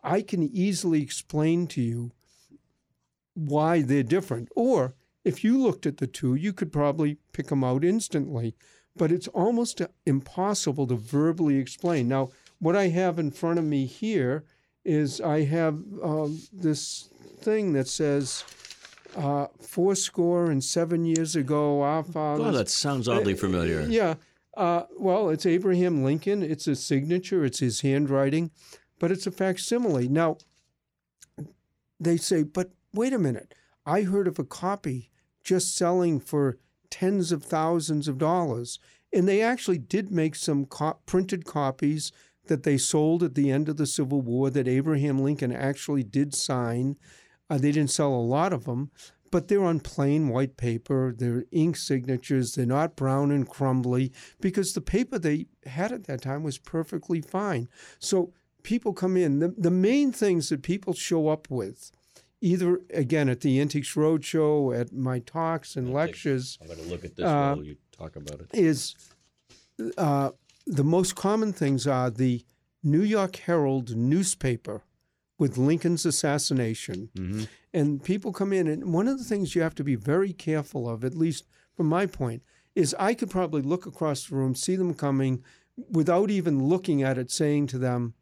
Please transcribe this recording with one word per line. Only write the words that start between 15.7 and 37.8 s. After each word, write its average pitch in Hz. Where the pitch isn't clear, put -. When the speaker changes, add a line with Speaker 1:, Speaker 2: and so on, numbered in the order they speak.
Speaker 1:
um, 156
this 160
thing 214
that 135
says, 143
uh, 143
"Fourscore 175
and 135
seven 170
years 165
ago, 147
our 151
fathers." 156
Speaker 2:
Oh, 220
that 117
sounds 135
oddly 107
Speaker 1:
Uh, 90
Speaker 2:
familiar. 85
Speaker 1:
yeah. 208
Uh, 170
well, 190
it's 156
Abraham 180
Lincoln. 165
It's 151
a 143
signature. 160
It's 127
his 120
handwriting. 139
But 170
it's 185
a 185
facsimile. 185
Now, 160
they 170
say, 160
"But 180
wait 247
a 254
minute. 135
I 175
heard 190
of -
a 156
copy 156
just 185
selling 175
for 139
tens 185
of 143
thousands 156